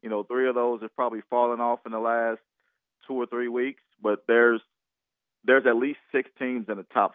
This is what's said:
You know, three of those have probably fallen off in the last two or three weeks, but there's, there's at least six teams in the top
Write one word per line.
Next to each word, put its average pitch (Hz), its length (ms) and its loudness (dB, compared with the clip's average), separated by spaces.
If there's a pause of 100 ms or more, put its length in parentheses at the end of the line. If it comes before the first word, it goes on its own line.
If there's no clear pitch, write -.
You 113 80 -14
know, 104 140 -4
three 127 240 -2
of 123 60 -2
those 120 280 -2
have 113 140 -14
probably 117 240 -4 (100)
fallen 120 300 0
off 120 260 -2
in 117 60 -10
the 113 60 -6
last 113 420 -2 (680)
two 135 80 -8
or 123 120 -2
three 120 220 -4
weeks, 123 340 -4 (200)
but 104 240 -2
there's, 117 340 4 (840)
there's 131 220 4
at 117 100 4
least 135 220 -2 (140)
six 131 260 -2
teams 127 300 -6
in 107 80 -6
the 95 180 -14
top 101 200 2